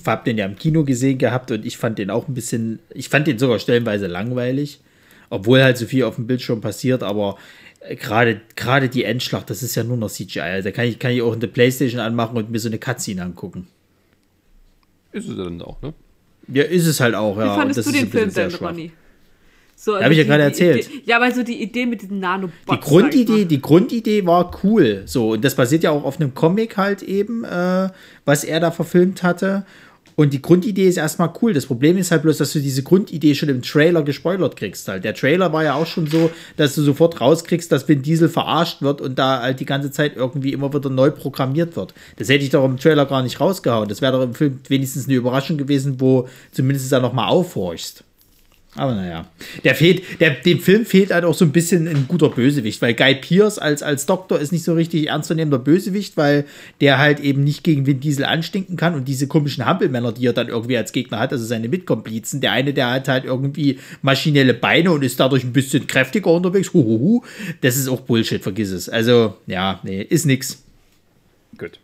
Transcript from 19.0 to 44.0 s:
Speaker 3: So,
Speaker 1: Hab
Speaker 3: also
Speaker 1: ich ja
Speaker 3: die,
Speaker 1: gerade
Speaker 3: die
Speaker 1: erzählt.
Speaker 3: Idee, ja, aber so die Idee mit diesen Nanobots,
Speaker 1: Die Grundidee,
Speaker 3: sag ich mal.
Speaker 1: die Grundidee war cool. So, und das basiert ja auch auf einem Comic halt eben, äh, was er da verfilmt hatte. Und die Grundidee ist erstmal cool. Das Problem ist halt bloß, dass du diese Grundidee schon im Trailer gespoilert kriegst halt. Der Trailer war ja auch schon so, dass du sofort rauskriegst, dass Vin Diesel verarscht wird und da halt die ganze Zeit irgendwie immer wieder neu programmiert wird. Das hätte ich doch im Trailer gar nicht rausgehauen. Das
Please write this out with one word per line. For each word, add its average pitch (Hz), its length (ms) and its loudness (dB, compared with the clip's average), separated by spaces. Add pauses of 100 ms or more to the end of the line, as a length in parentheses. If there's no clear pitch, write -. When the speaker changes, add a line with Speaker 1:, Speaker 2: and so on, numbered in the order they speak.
Speaker 3:
So, - 200 -2
Speaker 1:
Hab - 60 -2
Speaker 3:
also 127 100 4
Speaker 1:
ich 160 60 4
ja 156 60 6
Speaker 3:
die, 131 40 -2
Speaker 1:
gerade 147 160 4
Speaker 3:
die 143 40 6
Speaker 1:
erzählt. 143 400 2
Speaker 3:
Idee, - 180 -16
ja, 233 100 2
aber 247 160 2
so 247 100 -2
die 233 200 -8
Idee 240 240 -4
mit 233 160 -6
diesen 196 180 -8
Nanobots, 185 340 -4 (160)
Speaker 1:
Die 175 100 -2
Grundidee, 240 460 4
Speaker 3:
sag 220 120 2
ich 208 60 4
mal. 175 40 -4
Speaker 1:
die 147 140 2
Grundidee 214 640 2
war 175 360 2
cool. 151 440 2
So, 113 260 0
und 110 120 -2
das 135 120 2
basiert 143 260 2
ja 185 80 2
auch 147 140 0
auf - 160 -4
einem 139 140 -4
Comic 202 420 0
halt 196 260 -2
eben, 214 420 -4
äh, 185 440 -2 (360)
was 147 200 0
er 160 160 -2
da 165 100 0
verfilmt 180 520 0
hatte. 190 440 -2 (480)
Und 147 200 2
die 131 80 -4
Grundidee 185 460 4
ist 180 100 2
erstmal 160 420 -2
cool. 233 140 2
Das 135 100 0
Problem 143 320 2
ist 185 140 0
halt 160 120 4
bloß, 156 140 4
dass 143 160 -2
du 156 80 -2
diese 135 220 -2
Grundidee 160 520 2
schon 151 140 -4
im 127 140 0
Trailer 160 400 2
gespoilert 160 540 -2
kriegst - 300 -10
halt. 95 180 -6
Der 107 100 -2
Trailer 165 400 2
war 156 100 0
ja 147 100 0
auch 160 120 -2
schon 165 200 -4
so, 160 240 2 (280)
dass 147 160 2
du 156 80 0
sofort 147 400 2
rauskriegst, 160 500 2
dass 139 160 0
Vin 143 140 4
Diesel 160 260 2
verarscht 147 540 -2
wird 139 180 -2
und 143 180 -6
da 131 220 2
halt 131 180 -4
die 135 60 -8
ganze 139 260 -4
Zeit 147 240 -2
irgendwie 131 380 -4
immer 135 220 -4
wieder 139 160 -2
neu 131 200 4
programmiert 143 640 -4
wird. 92 180 -8 (240)
Das 104 100 -8
hätte 139 160 4
ich 131 60 -4
doch 139 160 4
im 131 120 0
Trailer 147 280 4
gar 131 160 0
nicht 123 180 -4
rausgehauen. 139 480 0
Das 104 140 -8